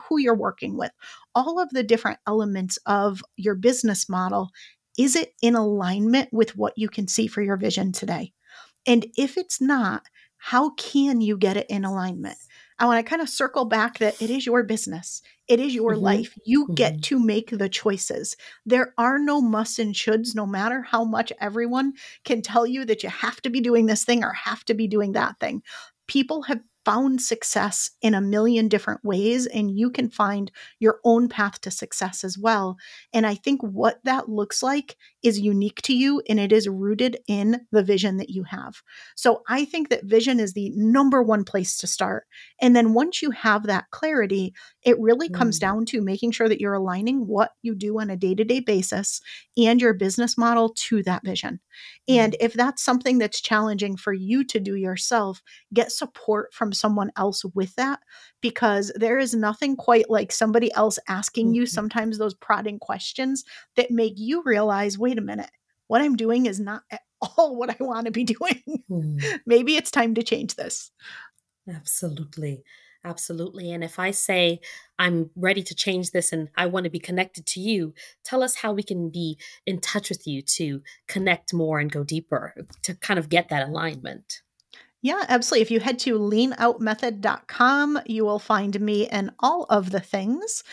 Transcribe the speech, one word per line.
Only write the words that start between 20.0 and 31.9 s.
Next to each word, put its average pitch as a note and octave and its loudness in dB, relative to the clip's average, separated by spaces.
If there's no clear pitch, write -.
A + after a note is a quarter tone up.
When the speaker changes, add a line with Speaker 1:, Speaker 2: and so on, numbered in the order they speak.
Speaker 1:
no G#3+ -4
matter G#3 -2
how A#3 0
much A3+ -2
everyone A#3+ -2
can A#3 0
tell A#3 2
you B3+ -4
that A3 0
you F#3+ -8
have - -6
to C4+ -2
be B3 0
doing A#3 4
this A3 2
thing A#3+ 2
or - -2
have - -8
to A#3 0
be G#3+ 0
doing G3+ 0
that - -2
thing. - -6
People C#4 0
have B3+ -4
found B3+ 2
success - -2
in A3 4
a G3 2
million A3 2
different G#3+ -2
ways, A3 0
and G#3 -2
you A#3 2
can B3 -2
find G3+ -2
your A3 4
own A#3+ 6
path G#3 -2
to F#3+ -8
success - -6